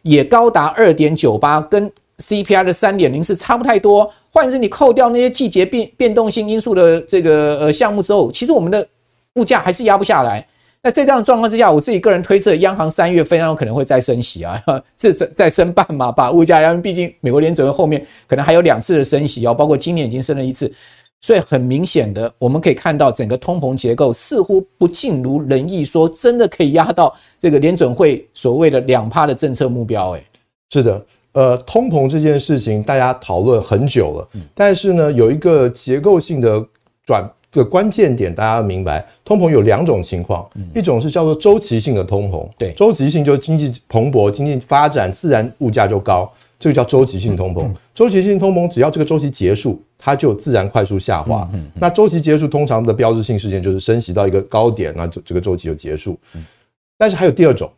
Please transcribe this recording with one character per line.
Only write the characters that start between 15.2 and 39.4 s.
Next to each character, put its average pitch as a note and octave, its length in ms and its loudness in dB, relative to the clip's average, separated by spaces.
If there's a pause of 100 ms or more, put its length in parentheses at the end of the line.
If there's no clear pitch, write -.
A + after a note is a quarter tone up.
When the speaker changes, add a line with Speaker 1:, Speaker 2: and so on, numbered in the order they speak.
Speaker 1:
再 F3 140 4
升 F3 240 0
半 F3+ 200 2
嘛， B2+ 160 -2
把 B2+ 220 0
物 E3+ 140 4
价 D#3+ 160 4
压， E3 140 4
毕 F3 180 -6
竟 F3 260 -6
美 B2+ 100 -4
国 C#3+ 120 2
联 E3 120 0
准 D3 140 0
会 C#3 100 -2
后 E3+ 80 2
面 D3+ 160 -2 (240)
可 - 120 0
能 C#3 80 0
还 - 80 4
有 E3+ 80 6
两 C3+ 180 2
次 E3 180 0
的 C#3 60 2
升 C#3+ 240 0
息 A#2 180 -6
哦， A#2 80 2
包 D3 140 2
括 D#3 80 2
今 E3+ 180 -4
年 D3+ 140 -2
已 - 20 -4
经 B2+ 140 -6
升 C#3+ 140 -4
了 C3+ 40 -6
一 B2+ 80 -4
次。 C3 220 -6 (500)
所 A3+ 140 2
以 F#3 60 2
很 C3+ 180 -2
明 B2+ 260 -2
显 A2+ 280 -2
的， A2+ 260 -6
我 B2 80 -2
们 D3 140 0
可 E3+ 80 0
以 C3+ 40 2
看 D#3 240 -4
到 C#3 140 2
整 A2+ 160 -6
个 B2 100 -2
通 F3+ 220 -6
膨 C3+ 160 -4
结 A#2+ 180 -2
构 B2+ 200 2
似 - 280 -4
乎 F#3+ 240 0 (120)
不 F3 100 2
尽 F3 340 -4
如 C3+ 200 -2
人 C3+ 280 -2
意， F3+ 140 -4
说 D#3+ 240 0
真 A#3+ 300 0
的 A3+ 100 2
可 - 160 -2
以 C#3 80 2
压 E3 220 2
到 - 200 2 (240)
这 E3+ 140 0
个 D3 80 4
联 E3 160 2
准 B2+ 180 0
会 D3 400 2
所 B2 220 -2
谓 D#3+ 140 4
的 C3+ 100 0
两 B2 300 -2
趴 D3+ 180 0
的 C3 80 -2
政 C#3 180 -4
策 B2+ 140 -2
目 A#2+ 160 -4
标， G2 320 -4
哎。 C#2+ 80 -16 (480)
Speaker 2:
是 C#3+ 100 2
的， G#2+ 240 0 (280)
呃， B2+ 240 2
通 A#3 340 -2
膨 C#3 180 0
这 D#3 120 -2
件 D3+ 180 2
事 C#3+ 180 -2
情 G#2+ 240 -4
大 C#3 160 -4
家 B2+ 180 0
讨 F#2 260 -4
论 A2+ 200 2
很 A2 240 -2
久 G2+ 320 0
了， E2+ 180 -14
Speaker 1:
嗯。 F#2+ 60 -14 (140)
Speaker 2:
但 G3+ 180 2
是 F#3 200 -2
呢， D#3 180 2
有 A#2 180 4
一 C#3 100 0
个 D3+ 280 2
结 B2+ 320 -4
构 G3 180 4
性 E3+ 220 -4
的 A2 260 0 (400)
转-， G#2 240 -2 (220)
的 C3 140 2
关 G3 260 0
键 D#3 240 2
点， F#2 180 -4
大 F2+ 80 -6
家 A2 140 0
要 A2+ 80 -2
明 F#2+ 180 -4
白， D#2+ 240 -4 (200)
通 G#3 120 0
膨 E3+ 140 2